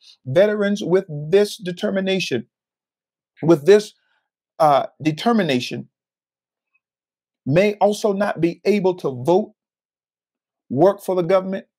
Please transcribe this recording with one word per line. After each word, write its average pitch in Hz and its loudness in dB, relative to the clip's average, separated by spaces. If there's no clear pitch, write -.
Veterans 202 0
with 190 0
this 160 0
determination, 190 -4
with 151 2
this, 208 4
uh, 147 2
determination, 156 -2
may 190 2
also 208 0
not 196 -4
be 170 -2
able 190 0
to 165 -6
vote, 185 0
work 180 2
for 185 -4
the 180 0
government 190 -2